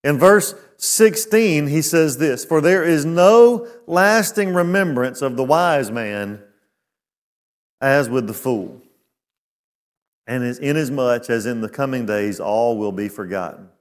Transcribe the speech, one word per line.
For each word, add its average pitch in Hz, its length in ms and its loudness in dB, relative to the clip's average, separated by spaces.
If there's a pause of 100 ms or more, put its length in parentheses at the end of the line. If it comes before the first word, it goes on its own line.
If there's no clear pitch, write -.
In 143 160 0
verse 190 340 4 (240)
sixteen, 208 880 0
he 147 160 0
says 151 360 0
this, 135 280 -2
"For 156 160 0
there 175 220 2
is 156 220 0
no 214 640 6 (200)
lasting 196 680 2
remembrance 170 720 -2
of 127 120 -4
the 131 80 -2
wise 147 460 0
man 104 540 -8 (1400)
as 135 280 2
with 120 200 -4
the 110 60 -10
fool, 98 500 -8 (1400)
and 123 160 -4
is 123 160 -6
inasmuch 135 720 -2
as 113 160 -2
in 117 140 -6
the 107 80 -6
coming 131 360 -6
days 104 340 -4
all 110 380 -2
will 104 140 -4
be 101 180 -6
forgotten." 92 600 -10 (120)